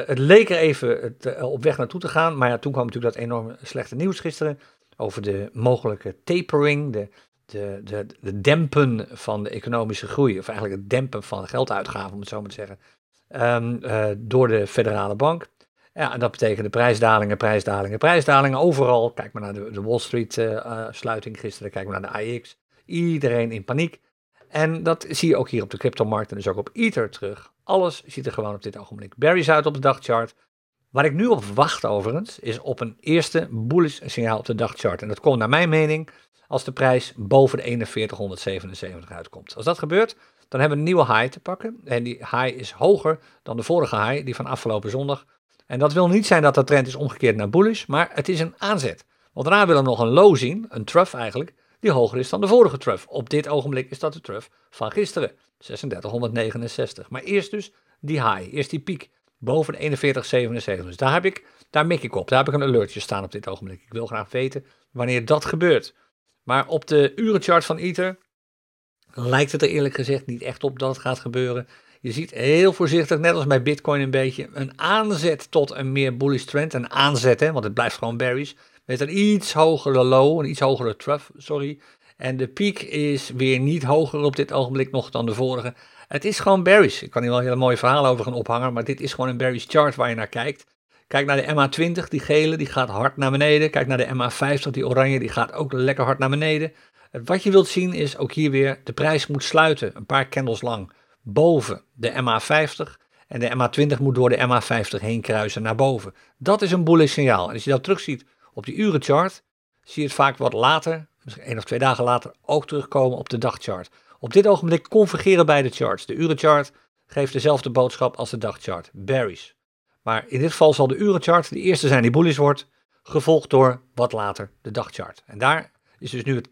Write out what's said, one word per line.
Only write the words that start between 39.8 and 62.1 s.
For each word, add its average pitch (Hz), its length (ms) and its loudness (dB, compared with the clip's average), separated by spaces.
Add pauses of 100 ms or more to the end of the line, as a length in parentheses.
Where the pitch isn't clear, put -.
dan 131 120 -4
hebben 147 180 2
we 151 60 -2
een 175 120 2
nieuwe 131 180 4
high 117 180 2
te - 80 -18
pakken. 226 460 -10
En 120 180 -2
die 120 140 -8
high 123 400 -4
is - 140 -12
hoger 160 480 2 (240)
dan 117 140 -8
de 113 60 -4
vorige 143 380 0
high, 135 240 -2
die 127 100 -6
van 135 100 -8
afgelopen 113 440 -4
zondag. 135 360 -6 (400)
En 127 140 -6
dat 143 140 4
wil 175 140 4
niet 202 180 4
zijn 170 160 6
dat 143 140 6
de 139 80 6
trend 135 240 2
is 127 80 -12
omgekeerd 131 400 0
naar 104 140 -4
bullish, 208 360 2
maar 151 280 0
het 151 160 -4
is 175 100 -2
een 165 180 -4
aanzet. 196 480 -4 (280)
Want 139 140 -6
daarna 196 200 6
willen 147 160 6
we 131 60 2
nog 117 100 2
een 117 80 2
low 170 280 8
zien, 147 340 -2
een 113 140 -8
trough 175 320 2
eigenlijk, 120 380 -6 (260)
die 214 120 0
hoger 123 260 2
is 127 120 -4
dan 196 120 -4
de 196 60 2
vorige 226 300 6
trough. 98 300 -4
Op - 220 -8
dit 147 180 -2
ogenblik 135 420 -2
is 139 100 -14
dat 151 140 -4
de 160 80 -20
trough 104 260 -12 (220)
van 107 220 -8
gisteren, 175 400 -2 (260)
zesendertig - 540 -10
honderdnegenenzestig. 117 1000 -6
Maar 131 120 -12
eerst 202 300 -2
dus 208 200 -8 (280)
die 147 240 -4
high, 95 300 -2
eerst 143 160 -4
die 160 100 -6
piek - 300 -10 (280)
boven 143 360 -2
de - 60 -14
eenenveertig 139 460 -2
zevenenzeventig. 113 640 -2
Dus 87 100 -14
daar 135 160 2
heb 180 120 2
ik, 190 200 -4 (240)
daar 151 160 2
mik 170 180 0
ik 120 120 -8